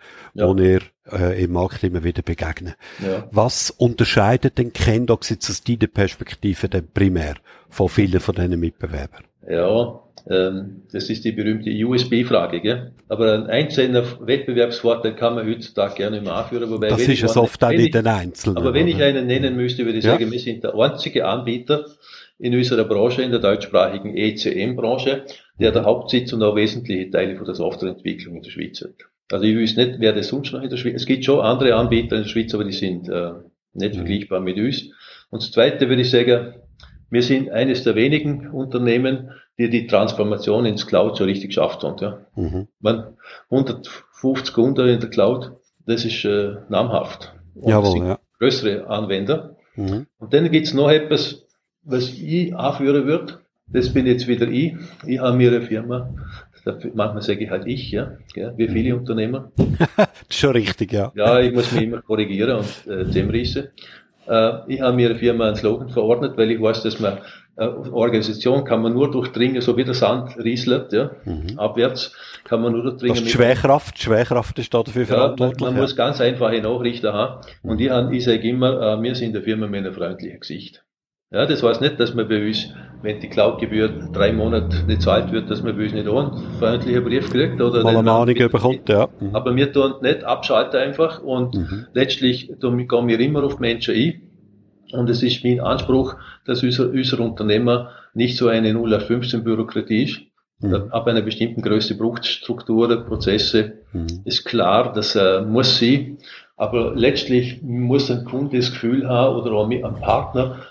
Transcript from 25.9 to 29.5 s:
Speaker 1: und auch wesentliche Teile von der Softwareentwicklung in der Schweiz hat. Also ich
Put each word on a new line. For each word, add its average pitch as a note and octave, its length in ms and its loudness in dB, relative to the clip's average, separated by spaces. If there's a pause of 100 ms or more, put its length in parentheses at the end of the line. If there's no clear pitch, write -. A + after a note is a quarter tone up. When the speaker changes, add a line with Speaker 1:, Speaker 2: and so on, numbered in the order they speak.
Speaker 1:
und A2+ 100 0
auch G#2 140 4
wesentliche G#2 520 -2
Teile F#2 280 -2
von F#2 100 -12
der F#2 80 -8
Softwareentwicklung F2 800 -6
in E2 80 -14
der - 80 -18
Schweiz - 300 -12
hat. - 140 -16 (360)
Also G2 140 -2
ich A2 120 4